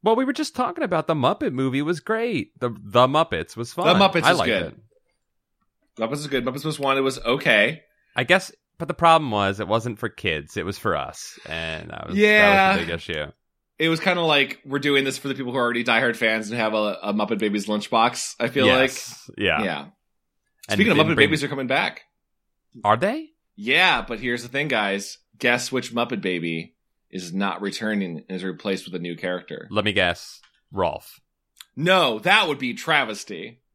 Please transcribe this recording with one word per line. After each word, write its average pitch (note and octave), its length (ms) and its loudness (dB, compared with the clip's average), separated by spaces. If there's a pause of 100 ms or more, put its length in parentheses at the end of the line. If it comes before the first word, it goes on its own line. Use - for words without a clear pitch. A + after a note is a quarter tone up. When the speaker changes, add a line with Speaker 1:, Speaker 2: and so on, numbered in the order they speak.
Speaker 1:
Well, A3 120 4
we B3+ 100 2
were C4+ 80 -2
just - 220 -4
talking E4 300 -2
about F3 220 0
the E3 80 2
Muppet D#3 380 0
movie C3 300 -2
was D#3+ 180 -2
great. A3 600 -4
The, B2 100 -2
the A2 380 4
Muppets C#3 480 0
was A#2+ 160 -10
fun. F3 140 -2
Speaker 2:
The E3+ 80 6 (100)
Muppets F3 200 2
Speaker 1:
I D#3 80 6
Speaker 2:
is E3+ 60 2
Speaker 1:
liked B2+ 100 0
Speaker 2:
good. F#2+ 180 0
Speaker 1:
it. - 80 -12 (1200)
Speaker 2:
Muppets A2+ 200 -2
is D3 100 -8
good. C3 160 -2
Muppets C3 200 -6
Most D3+ 140 -4
Wanted C3+ 220 0
was C3+ 180 0
okay. B2 640 2 (320)
Speaker 1:
I B2+ 100 -2
guess, F3+ 280 2 (260)
but - 80 -8
the E3 80 -4
problem D#3+ 380 4
was G2+ 260 2
it G#2 80 -4
wasn't A2 320 -2
for A#2 100 -6
kids. D#2 480 -4
It F2+ 100 -4
was F#2+ 120 -6
for G2 160 -2
us, - 440 -8 (100)
and D#2+ 420 -8
that - 180 -12
was, - 80 -4
Speaker 2:
Yeah. G#3 340 6
Speaker 1:
that G3 260 6
was F3 40 -2
the E3 60 -6
big E3 80 -4
issue. D#2+ 300 -6 (540)
Speaker 2:
It D#3+ 100 2
was E3 120 0
kinda F3 220 0
like, C#3+ 420 2
we're C#3 160 -4
doing C#3 240 2
this C3+ 140 -4
for C#3+ 100 -8
the C3 60 -4
people B2 180 -8
who C3 60 -2
are B2+ 40 2
already A#2+ 200 0
diehard A#2 340 2
fans A2 340 0
and A#2+ 100 -4
have A2 140 0
a, G#2+ 280 0
a G#2 120 -2
Muppet G#2+ 240 0
Babies G#2 280 -2
lunchbox, A2+ 720 0
I A#2+ 100 -2
feel C3 180 2
Speaker 1:
Yes. B2+ 640 0
Speaker 2:
like. - 100 -18
Speaker 1:
Yeah. E2 260 2
Speaker 2:
Yeah. D#2 160 -4 (880)
Speaker 1:
And G#2+ 100 0
Speaker 2:
Speaking G#3 140 4
of C#3+ 60 2
Speaker 1:
didn't D#3 140 4
Speaker 2:
Muppet D3+ 40 0
Speaker 1:
bring C#3+ 120 6
Speaker 2:
Babies D3+ 160 -2
are C#3 40 -6
coming C3+ 200 -6
back. C#3+ 340 -2 (840)
Speaker 1:
Are G#2+ 120 6
they? B3+ 340 -2 (260)
Speaker 2:
Yeah, C3 500 2
but A2+ 140 -8
here's A#2+ 220 -4
the A#2+ 60 -12
thing, C#3+ 200 -4
guys. G2+ 500 -2 (200)
Guess B2 340 0
which B2 200 -4
Muppet A#2 280 -4
Baby E2+ 540 -4 (360)
is F2 220 -12
not F#2+ 300 -4
returning G2+ 560 -4 (100)
and F#2 80 -8
is F2+ 80 -8
replaced F#2+ 400 -6
with F2+ 100 -16
a F2+ 80 -6
new F2 140 -8
character? F2+ 540 -8
Speaker 1:
Let G#2 140 0
me G#2 80 0
guess. F#2 480 -2 (300)
Rolf. - 480 -4 (560)
Speaker 2:
No, D#3 460 2
that F#3+ 260 2
would C#3+ 120 -4
be B2 160 -6
travesty. A#2 880 -4 (120)